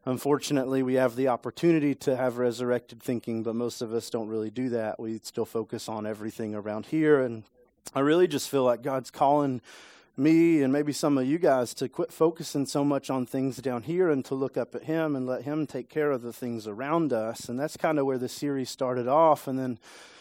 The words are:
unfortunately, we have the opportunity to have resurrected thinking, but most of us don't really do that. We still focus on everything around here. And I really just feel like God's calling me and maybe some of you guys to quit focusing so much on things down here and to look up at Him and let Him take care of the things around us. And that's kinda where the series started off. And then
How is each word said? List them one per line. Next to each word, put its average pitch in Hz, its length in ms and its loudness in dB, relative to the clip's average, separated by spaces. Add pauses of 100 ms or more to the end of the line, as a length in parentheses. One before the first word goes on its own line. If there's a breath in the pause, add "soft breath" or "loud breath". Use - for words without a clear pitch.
unfortunately, 135 800 0
we 131 120 2
have 127 200 4
the 131 140 2
opportunity 147 680 2
to 127 220 0
have 123 200 0
resurrected 120 640 -2
thinking, 117 400 -2
but 113 140 -4
most 117 260 -4
of 113 120 -4
us 113 160 -4
don't 110 180 -4
really 110 220 -4
do 127 180 -4
that. 113 320 -2
We 113 240 -6
still - 220 -4
focus 113 420 -6
on 110 180 -4
everything 107 480 -6
around 104 340 -6
here. 151 340 6
And 117 220 -4 (520)
I 135 60 2
really 165 260 6
just 143 220 -4
feel 135 160 2
like 120 160 2
God's 135 280 -4
calling 139 520 2 (560 loud breath)
me 160 440 6
and 131 120 2
maybe 147 180 0
some 143 260 2
of 131 80 0
you 151 140 0
guys 135 360 2
to 131 120 -4
quit - 240 -6
focusing 160 540 0
so 143 180 0
much 143 260 0
on 131 160 -2
things 131 320 -4
down 120 260 -4
here 175 260 2
and 135 160 0
to 139 100 -6
look 135 220 -4
up 120 180 -4
at - 80 -10
Him 156 320 0
and 127 100 -4
let 123 180 -4
Him 147 220 -4
take 123 220 -8
care 147 240 0
of 123 100 -2
the 117 120 -8
things 117 340 -8
around 139 460 -2
us. 110 340 -4
And 123 100 -6
that's 151 200 -6
kinda 156 260 2
where 135 140 0
the 123 100 -4
series 139 420 -4
started 127 380 -4
off. 151 400 4
And 131 100 -2
then 127 220 -4 (420 loud breath)